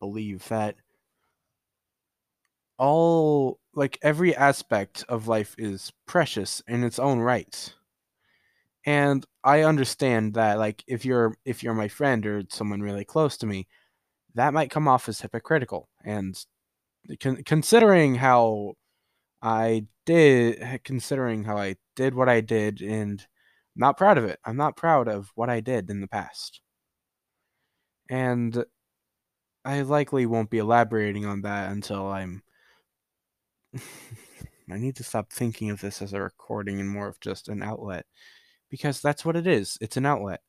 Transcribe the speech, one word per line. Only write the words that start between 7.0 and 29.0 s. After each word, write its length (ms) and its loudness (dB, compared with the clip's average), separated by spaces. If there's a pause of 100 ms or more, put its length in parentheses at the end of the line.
right. 520 -4 (1120)
And 400 2 (200)
I 180 6
understand 720 2
that, 240 2
like, 300 -4
if 160 -6
you're, 400 2
if 180 -6
you're 120 -2
my 140 -2
friend 380 0
or 240 -4
someone 300 -4
really 240 -6
close 340 0
to 80 -6
me, 220 -6 (680)
that 180 2
might 180 0
come 180 0
off 200 4
as 120 -8
hypocritical. 680 -4 (160)
And 320 -6 (840)
con-, 240 -4
considering 720 6
how 580 4 (680)
I 460 0 (180)
did, 800 6
considering 600 -4
how 140 -4
I 180 -4 (180)
did 200 0
what 140 2
I 120 6
did, 420 -2
and 420 -6 (520)
not 200 2
proud 220 6
of 60 0
it. 200 -4
I'm 120 -6
not 200 0
proud 320 2
of 260 -6
what 160 -2
I 100 0
did 300 -4
in 100 -6
the 60 -8
past. 540 -10 (1500)
And 560 -2 (1000)